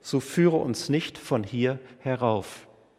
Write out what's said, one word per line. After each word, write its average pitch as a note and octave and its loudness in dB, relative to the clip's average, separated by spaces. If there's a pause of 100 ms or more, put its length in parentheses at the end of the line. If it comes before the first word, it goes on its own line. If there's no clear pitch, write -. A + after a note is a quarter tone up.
so - -2
führe E3+ 4
uns B2+ -2
nicht D3+ -2
von A#2+ 0
hier B2+ 0 (180)
herauf. A#2+ -2 (300)